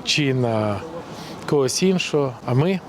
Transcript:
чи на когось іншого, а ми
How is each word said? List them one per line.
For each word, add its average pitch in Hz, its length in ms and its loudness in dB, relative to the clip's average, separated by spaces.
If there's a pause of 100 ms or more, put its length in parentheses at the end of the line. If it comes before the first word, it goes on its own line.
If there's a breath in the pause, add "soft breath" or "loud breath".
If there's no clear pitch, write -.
чи 135 300 2
на 110 460 0 (640 loud breath)
когось 139 380 2
іншого, 156 500 2 (120)
а 127 80 0
ми 170 360 2